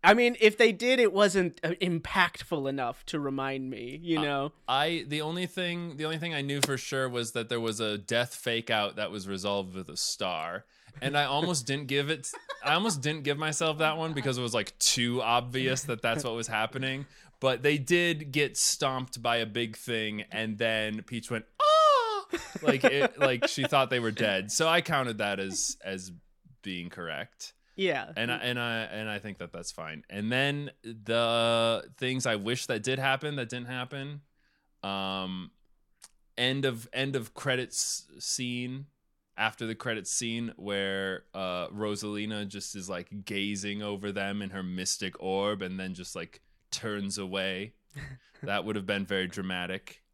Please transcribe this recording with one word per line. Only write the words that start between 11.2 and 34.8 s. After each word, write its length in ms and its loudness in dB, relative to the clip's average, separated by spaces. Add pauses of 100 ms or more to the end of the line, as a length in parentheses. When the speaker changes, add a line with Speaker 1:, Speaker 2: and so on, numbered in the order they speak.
Speaker 2:
almost 420 0
didn't 200 -2
give 240 0
it, 200 -4 (340)
I 100 4
almost 280 2
didn't 220 -2
give 140 0
myself 400 0
that 180 4
one 160 -2
because 260 -2
it 40 -2
was, 120 -2
like, 240 0
too 440 2
obvious 640 2
that 180 -4
that's 200 2
what 120 -2
was 120 -4
happening. 600 -2 (340)
But 220 2
they 160 6
did 540 4
get 240 2
stomped 680 0
by 160 4
a 80 2
big 300 -4
thing, 460 -2 (100)
and 260 -2
then 460 0
Peach 260 -8
went, 140 -2 (160)
"Ah!" 40 4 (1000)
Like, 220 2
it, 340 4
like, 300 2
she 160 -2
thought 260 4
they 100 2
were 100 0
dead. 420 0
So 160 2
I 120 6
counted 380 0
that 220 0
as, 440 -4
as 260 -8 (520)
being 280 -8
correct. 640 -10 (220)
Speaker 1:
Yeah. 400 -2
Speaker 2:
And 160 0
I, 60 0
and 200 -2
I, 220 -2
and 280 -6
I 120 -4
think 180 -10
that 140 -10
that's 180 -10
fine. 400 -10
And 220 -4
then 400 0 (100)
the 1120 2
things 300 -2
I 80 2
wish 320 -2
that 160 -2
did 160 0
happen 380 0
that 120 -6
didn't 200 -8
happen. 540 -8 (600)